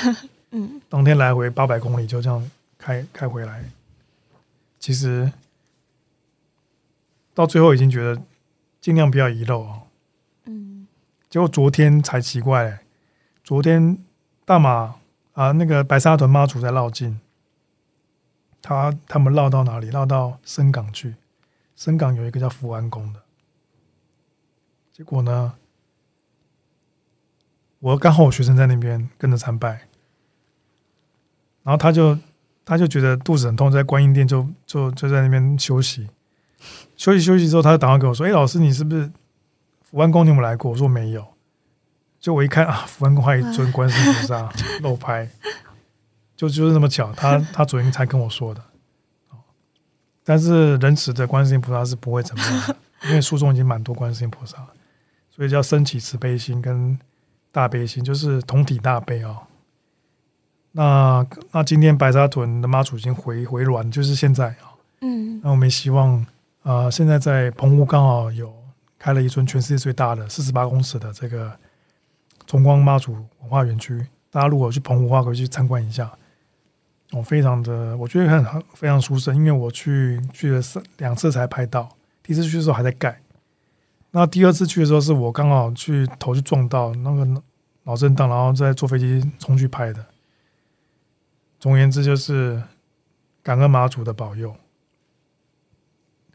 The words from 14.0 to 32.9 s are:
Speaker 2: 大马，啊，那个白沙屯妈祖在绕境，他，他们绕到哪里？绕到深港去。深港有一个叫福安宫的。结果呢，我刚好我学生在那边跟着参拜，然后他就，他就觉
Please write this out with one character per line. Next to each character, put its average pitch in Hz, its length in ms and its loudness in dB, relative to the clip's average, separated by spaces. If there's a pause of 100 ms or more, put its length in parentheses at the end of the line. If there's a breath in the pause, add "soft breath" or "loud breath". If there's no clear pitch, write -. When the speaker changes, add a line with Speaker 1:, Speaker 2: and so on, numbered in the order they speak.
Speaker 2:
大 185 120 4
马， 120 380 2 (380)
啊， 139 180 0
那 160 120 2
个 147 200 2
白 139 160 2
沙 160 180 4
屯 143 100 4
妈 139 200 4
祖 131 120 -6
在 120 120 -4
绕 123 180 -2
境， 113 300 -8 (1400)
他， 143 340 -4 (100)
他 147 120 -2
们 135 120 4
绕 143 160 2
到 131 160 2
哪 117 160 -4
里？ 110 100 -10
绕 139 140 -4
到 131 400 -2
深 139 280 0
港 110 200 -6
去。 113 220 -12 (600)
深 160 220 -4
港 135 160 0
有 117 120 -6
一 117 60 -8
个 127 80 -6
叫 127 100 -4
福 123 220 -12
安 113 180 -8
宫 107 240 -12
的。 104 80 -20 (1700)
结 156 120 -20
果 135 180 -4
呢， 123 320 -4 (2250)
我 131 180 0
刚 165 140 4
好 160 120 8
我 135 80 6
学 131 120 -2
生 127 140 4
在 135 100 6
那 127 80 4
边 117 420 -4
跟 131 140 0
着 123 60 2
参 113 200 -6
拜， 113 300 -8 (1800)
然 139 100 -2
后 151 40 2
他 156 120 4
就， 160 280 4 (480)
他 165 120 -2
就 175 80 4
觉 143 140 0